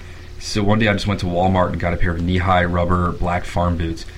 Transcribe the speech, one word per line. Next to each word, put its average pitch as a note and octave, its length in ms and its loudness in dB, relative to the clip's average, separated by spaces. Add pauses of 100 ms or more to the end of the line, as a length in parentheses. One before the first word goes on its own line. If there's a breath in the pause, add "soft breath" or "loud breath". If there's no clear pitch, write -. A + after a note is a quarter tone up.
(400 loud breath)
So - 240 -4
one G#2+ 160 4
day A2+ 80 2
I G2+ 60 4
just G2 140 -2
went G2 140 0
to F#2+ 40 -2
Walmart F2+ 460 2
and - 80 -4
got F2 140 -2
a E2 40 -2
pair F2 140 4
of E2 100 -4
knee-high F2+ 440 2
rubber F2 460 2
black F2 320 -2
farm F2 340 0
boots, E2 280 -4 (120)